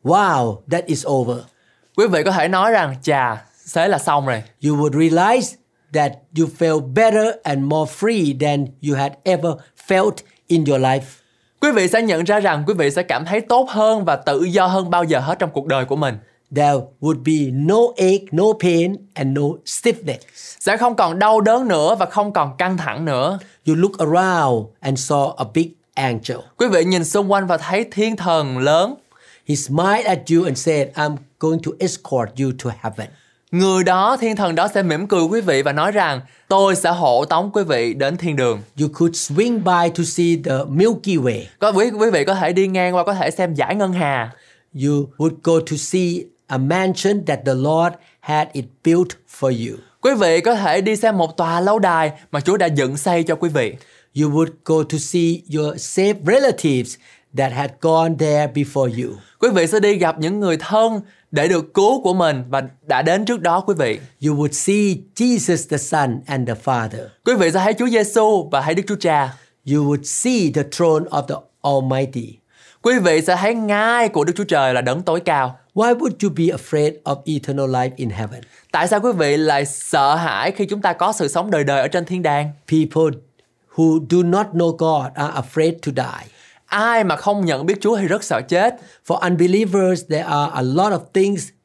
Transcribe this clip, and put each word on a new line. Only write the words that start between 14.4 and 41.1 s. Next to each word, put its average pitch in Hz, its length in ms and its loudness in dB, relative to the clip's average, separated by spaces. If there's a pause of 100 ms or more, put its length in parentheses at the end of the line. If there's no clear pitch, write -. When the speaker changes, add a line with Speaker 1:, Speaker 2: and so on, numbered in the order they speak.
Speaker 2:
do 185 240 2
hơn 185 220 -2
bao 175 140 2
giờ 156 160 0
hết 151 200 -4
trong 175 140 -2
cuộc 143 140 -6
đời 135 180 0
của 143 100 -2
mình. 135 220 -2 (380)
Speaker 1:
There 143 240 4 (220)
would 143 220 -2
be 147 280 0
no 156 280 2 (180)
ache, 190 340 2
no 165 120 2 (160)
pain 175 360 2 (180)
and 135 240 -2
no 143 60 0 (220)
stiffness. - 540 -4 (400)
Speaker 2:
Sẽ - 180 0
không 240 180 0
còn 175 240 0
đau 214 220 4
đớn 233 260 2
nữa 170 280 2
và 190 100 0
không 208 280 -2
còn 143 240 -2
căng 180 200 -2
thẳng 160 280 -6
nữa. 151 340 -2 (280)
Speaker 1:
You 156 80 2
look 196 220 0
around 156 680 2 (120)
and 135 320 -4
saw 139 220 0
a 127 200 -6
big 165 140 0 (260)
angel. 120 440 -4 (200)
Speaker 2:
Quý 240 100 2
vị 175 180 4
nhìn 180 200 0
xung 202 260 0
quanh 196 160 2
và 175 100 2
thấy 180 340 -2
thiên 220 240 -2
thần 156 420 -2
lớn. 165 380 2 (520)
Speaker 1:
He 147 80 0
smiled 185 500 0
at 185 140 0 (160)
you 170 80 4
and 135 140 -2
said, 147 380 0
"I'm 151 200 -2 (240)
going 160 240 -2
to 160 160 -6
escort 131 500 -4 (120)
you 131 100 -2 (120)
to 120 80 -6 (100)
heaven." 107 260 -10 (440)
Speaker 2:
Người 185 320 2
đó, 190 340 2
thiên 220 180 -2
thần 185 200 -2
đó 180 180 2
sẽ 196 100 0
mỉm 170 240 -2
cười 180 160 2
quý 214 180 0
vị 147 200 2
và 143 100 0
nói 156 200 0
rằng, 160 300 0 (260)
"Tôi 196 280 4
sẽ 180 140 0
hộ 147 360 2
tống 175 280 0
quý 208 100 2
vị 120 300 0
đến 139 240 -2
thiên 160 180 -4
đường." 117 260 0 (180)
Speaker 1:
You 151 140 0
could 170 220 0
swing 214 480 -2
by 175 340 2
to 170 60 -2
see 170 320 0 (100)
the 135 240 -2
Milky 190 480 2